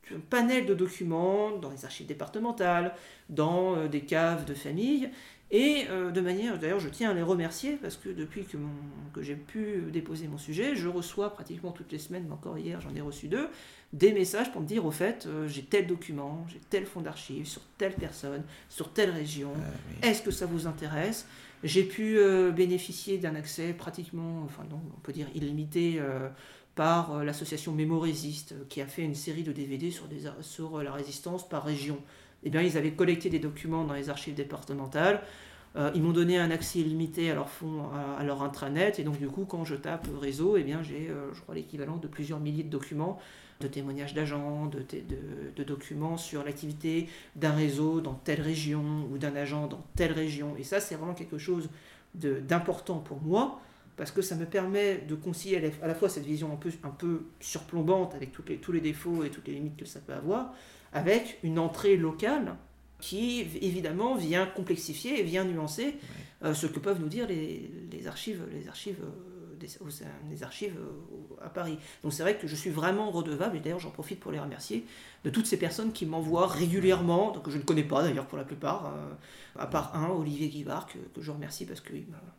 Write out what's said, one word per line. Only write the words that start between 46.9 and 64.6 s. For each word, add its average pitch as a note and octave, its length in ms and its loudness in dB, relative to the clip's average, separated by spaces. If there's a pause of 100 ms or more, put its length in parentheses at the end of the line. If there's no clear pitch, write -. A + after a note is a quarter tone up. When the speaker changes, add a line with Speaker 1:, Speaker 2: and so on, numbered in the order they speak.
Speaker 1:
d'un D3+ 160 4
réseau D#3 480 4
dans C#3 120 -2
telle D3+ 280 0
région D3+ 720 0
ou C#3 60 -4
d'un C#3+ 200 -2
agent C#3+ 300 0
dans - 140 -6 (140)
telle E3 160 4
région. D3 480 -2
Et C3+ 40 -6
ça, G3 180 2
c'est F3+ 140 -6
vraiment E3 180 -6
quelque E3+ 240 -8
chose E3 320 0 (460)
de, C#3 260 0
d'important E3+ 580 0
pour D3 220 -8
moi, G#3+ 400 2 (360)
parce D3+ 140 -6
que G3 100 2
ça F3+ 140 -2
me E3 100 -2
permet G3 520 2
de D3+ 180 -4
concilier F3 400 -2
à E3 60 2
la, D#3 80 2 (120)
à D#3+ 60 0
la E3 80 2
fois F#3+ 140 4
cette C#3+ 160 -2
vision D3+ 260 0
un D3 60 -4
peu, E3+ 120 -4 (140)
un C#3+ 60 -4
peu D#3+ 340 0 (160)
surplombante F3 760 2
avec C3+ 200 -8
toutes - 160 -14
les, D3+ 80 -2
tous - 160 -2
les E3 80 4
défauts D#3+ 420 0
et D3 60 0
toutes - 180 -10
les D3 60 -4
limites D3+ 240 -4
que E3 80 -10
ça - 160 -14
peut - 120 -10
avoir, G3+ 400 -2 (380)
avec F3 520 4
une E3 160 2
entrée E3 360 6
locale F3 600 2 (440)
qui, A#3+ 460 -2 (160)
évidemment, F#3 540 2
vient F3+ 300 4
complexifier F#3+ 720 -2